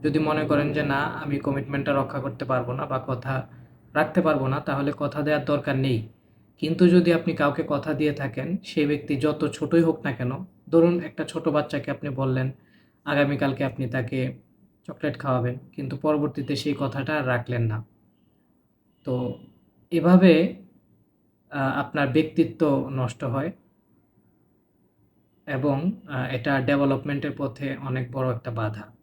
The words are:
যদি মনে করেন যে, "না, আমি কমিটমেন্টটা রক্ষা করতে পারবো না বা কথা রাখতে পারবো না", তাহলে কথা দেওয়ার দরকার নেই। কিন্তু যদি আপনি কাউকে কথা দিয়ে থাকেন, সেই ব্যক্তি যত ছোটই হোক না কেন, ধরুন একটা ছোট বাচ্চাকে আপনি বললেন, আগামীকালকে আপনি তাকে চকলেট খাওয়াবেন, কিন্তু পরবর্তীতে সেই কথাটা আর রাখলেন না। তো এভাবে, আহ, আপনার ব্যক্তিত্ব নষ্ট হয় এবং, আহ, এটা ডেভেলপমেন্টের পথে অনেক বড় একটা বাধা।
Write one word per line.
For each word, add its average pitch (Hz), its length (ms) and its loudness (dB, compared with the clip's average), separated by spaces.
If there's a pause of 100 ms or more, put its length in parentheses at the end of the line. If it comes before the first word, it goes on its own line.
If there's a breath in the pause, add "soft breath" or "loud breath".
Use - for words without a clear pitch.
যদি 151 160 2
মনে 151 260 0
করেন 147 280 2
যে, 151 100 0
"না, 139 120 0
আমি 143 440 -2
কমিটমেন্টটা 139 540 -2
রক্ষা 135 260 -2
করতে 135 260 -6
পারবো 123 280 -2
না 143 120 -4
বা 135 220 -4
কথা 131 400 -4 (460 loud breath)
রাখতে 151 280 2
পারবো 143 260 2
না", 139 120 0
তাহলে 143 380 -2
কথা 147 240 -4
দেওয়ার 147 240 0
দরকার 143 320 0
নেই। 127 300 0 (500)
কিন্তু 165 320 4
যদি 170 240 6
আপনি 170 200 2
কাউকে 147 340 2
কথা 147 260 -2
দিয়ে 147 200 2
থাকেন, 143 500 -4
সেই 147 240 0
ব্যক্তি 147 300 0
যত 151 300 0
ছোটই 165 340 2
হোক 160 240 2
না 139 60 0
কেন, 123 200 -2 (380)
ধরুন 170 300 6
একটা - 240 -8
ছোট 160 240 -4
বাচ্চাকে 147 440 0
আপনি 143 180 -6
বললেন, 131 420 0 (540 soft breath)
আগামীকালকে 143 600 0
আপনি 131 220 -4
তাকে 127 460 -2 (540)
চকলেট 147 320 -6
খাওয়াবেন, 127 380 -2 (180)
কিন্তু 135 220 -6
পরবর্তীতে 143 580 -2
সেই 143 240 -2
কথাটা 139 360 -4
আর 139 120 -2
রাখলেন 120 340 -2
না। 110 240 -2 (1160)
তো 127 360 -4 (520)
এভাবে, 175 640 6 (960)
আহ, 143 280 -2
আপনার 143 300 -2
ব্যক্তিত্ব 151 840 2
নষ্ট 131 320 -4
হয় 135 280 -2 (2000)
এবং, 143 440 0 (160)
আহ, 131 280 -4
এটা 135 260 0
ডেভেলপমেন্টের 139 760 0
পথে 135 380 -6
অনেক 131 360 -6
বড় 131 240 -2
একটা 117 160 -8
বাধা। 107 500 -6